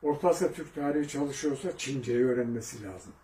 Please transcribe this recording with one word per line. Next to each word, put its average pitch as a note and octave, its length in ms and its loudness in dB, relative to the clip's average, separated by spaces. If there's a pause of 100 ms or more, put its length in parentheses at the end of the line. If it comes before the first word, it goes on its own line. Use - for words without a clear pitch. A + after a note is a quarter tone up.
Orta D3 280 4
Asya E3+ 220 4
Türk - 240 -10
tarihi D3 320 0
çalışıyorsa C#3+ 680 -2
Çince'yi B2 480 0
öğrenmesi A#2 580 0
lazım. F#2+ 300 -12 (100)